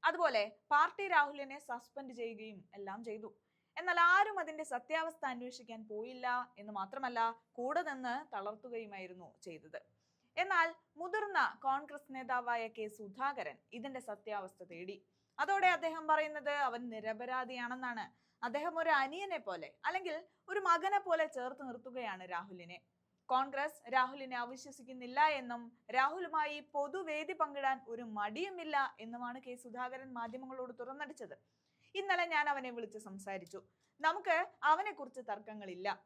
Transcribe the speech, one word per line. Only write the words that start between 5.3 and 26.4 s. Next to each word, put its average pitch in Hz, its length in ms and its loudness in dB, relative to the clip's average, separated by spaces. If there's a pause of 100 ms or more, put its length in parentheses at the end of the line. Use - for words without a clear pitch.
അന്വേഷിക്കാൻ 240 480 -10 (100)
പോയില്ല 247 360 -6 (340)
എന്ന് 208 180 -12
മാത്രമല്ല, 240 420 -2 (380)
കൂടെ 285 320 2
നിന്ന് 254 240 -2 (200)
തളർത്തുകയുമായിരുന്നു 202 920 -8 (180)
ചെയ്തത്. 156 340 -12 (640)
എന്നാൽ 359 260 4 (320)
മുതിർന്ന 381 400 2 (260)
കോൺഗ്രസ് 285 500 -2
നേതാവായ 240 460 0 (160)
കെ 220 80 -2 (120)
സുധാകരൻ 214 580 -4 (220)
ഇതിന്റെ 254 220 -8 (100)
സത്യാവസ്ഥ 202 520 -8 (100)
തേടി. 185 240 -10 (460)
അതോടെ 381 340 6
അദ്ദേഹം 320 340 -2
പറയുന്നത് 302 440 2 (140)
അവൻ 233 120 -2 (140)
നിരപരാധിയാണെന്നാണ്. 240 1120 -4 (420)
അദ്ദേഹം 302 360 -2
ഒരു 320 100 6 (100)
അനിയനെ 339 440 -2
പോലെ 165 220 -6 (180)
അല്ലെങ്കിൽ 349 300 -2 (340)
ഒരു 392 160 2
മകനെ 359 400 6
പോലെ 320 180 4 (120)
ചേർത്ത് 254 320 -4
നിർത്തുകയാണ് 233 560 -6 (100)
രാഹുലിനെ. 175 440 -10 (540)
കോൺഗ്രസ് 277 460 2 (160)
രാഹുലിനെ 262 480 2
അവിശ്വസിക്കുന്നില്ല 254 760 -6 (200)
എന്നും 240 220 -6 (340)
രാഹുലുമായി 302 600 2 (180)